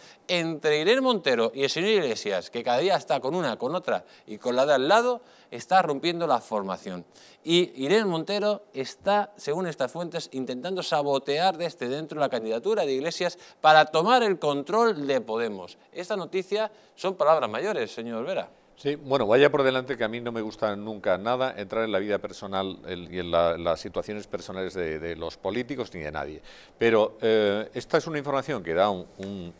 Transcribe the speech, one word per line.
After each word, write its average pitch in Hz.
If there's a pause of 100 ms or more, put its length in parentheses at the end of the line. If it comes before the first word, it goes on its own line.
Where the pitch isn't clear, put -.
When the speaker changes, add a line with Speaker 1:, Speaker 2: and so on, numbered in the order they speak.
(260)
Speaker 1:
entre 160
Irene 226
Montero 143
y 135
el 139
señor 180
Iglesias, 110
que 120
cada 120
día 180
está 143
con 131
una, 147
con 135
otra 123 (200)
y -
con 123
la 131
de 147
al 135
lado, 233 (300)
está -
rompiendo 165
la 127
formación. 95 (400)
Y 165
Irene 202
Montero 196 (100)
está, -
según 170
estas 139
fuentes, 165
intentando 131
sabotear 147
desde 156
dentro 151
la 139
candidatura 123
de 135
Iglesias 165 (220)
para 156
tomar 202
el 202
control 151
de 135
Podemos. 107 (160)
Esta 180
noticia 196 (240)
son 185
palabras 147
mayores, 135
señor 117
Vera. 156 (260)
Speaker 2:
Sí, 143
bueno, 135
vaya 135
por 139
delante 131
que 117
a 110
mí 120
no 120
me 113
gusta 107
nunca 104
nada 123
entrar 104
en 110
la 95
vida 101
personal, 95
el, 87
y 90
en 87
la, 85
las 85
situaciones 101
personales 92
de, 80
de 85
los 82
políticos 120
ni 90
de 76
nadie. 76 (380)
Pero, 113
eh, 107
esta 127
es -
una 160
información 139
que 80
da 95
un, 92 (120)
un, 95